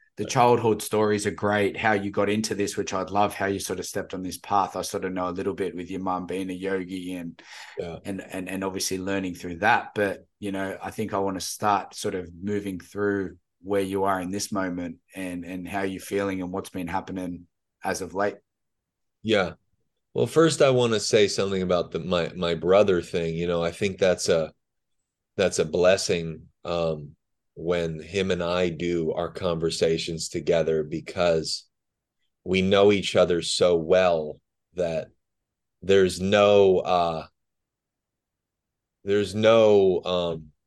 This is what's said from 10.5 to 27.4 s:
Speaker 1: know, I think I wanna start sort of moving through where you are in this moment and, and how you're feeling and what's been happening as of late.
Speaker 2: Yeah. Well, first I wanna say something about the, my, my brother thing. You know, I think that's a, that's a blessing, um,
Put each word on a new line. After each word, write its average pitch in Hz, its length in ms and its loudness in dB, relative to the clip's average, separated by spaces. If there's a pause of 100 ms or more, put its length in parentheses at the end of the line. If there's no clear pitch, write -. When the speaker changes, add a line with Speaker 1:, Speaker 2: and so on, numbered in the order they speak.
Speaker 1:
know, 95 300 -6
I 95 100 -10
think 107 220 -6
I 98 60 0
wanna 95 200 -2
start 101 560 -2
sort 98 200 -6
of 90 140 -8 (100)
moving 98 420 -6
through 101 560 -2 (240)
where 98 200 0
you 95 220 -2
are 95 160 2
in 90 120 -6
this 98 200 -6
moment 90 460 -4 (180)
and, 90 300 -8
and 90 200 -10
how 98 180 -6
you're 95 180 -6
feeling 98 400 -4
and 90 100 -6
what's 95 180 -8
been 90 180 -8
happening 90 600 -8 (340)
as 92 200 -4
of 85 120 -10
late. 101 220 -2 (880)
Speaker 2:
Yeah. 98 300 0 (600)
Well, 120 140 2
first 156 340 4
I 139 100 8
wanna 120 280 4
say 104 280 4
something 98 340 0
about 87 300 0
the, 85 80 -4
my, 85 360 0
my 87 200 0
brother 90 460 4
thing. 82 340 -4
You 85 120 -2
know, 85 160 0
I 85 80 -2
think 95 260 -4
that's 90 300 2
a, 80 240 2 (840)
that's 92 220 0
a 85 60 2
blessing, 87 840 0 (180)
um, 80 500 -4 (400)